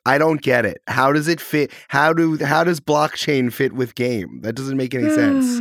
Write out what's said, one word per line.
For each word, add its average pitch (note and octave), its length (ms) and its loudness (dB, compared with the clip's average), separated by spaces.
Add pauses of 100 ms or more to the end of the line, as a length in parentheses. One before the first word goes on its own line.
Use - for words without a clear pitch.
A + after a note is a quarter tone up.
I C3 100 4
don't D#3 240 2
get B2 240 2
it. F#2 220 -4
How C3 260 2
does D3+ 160 0
it E3+ 120 -2
fit? D3 320 -2 (160)
How D3 260 2
do, D#3+ 280 2
how D3+ 220 2
does E3+ 160 0
blockchain D3 720 0
fit C3+ 220 -2
with B2 220 -4
game? G#2 460 -4
That A2+ 120 -6
doesn't C3+ 240 -6
make C3 160 -4
any B3+ 160 0
sense. C4+ 500 2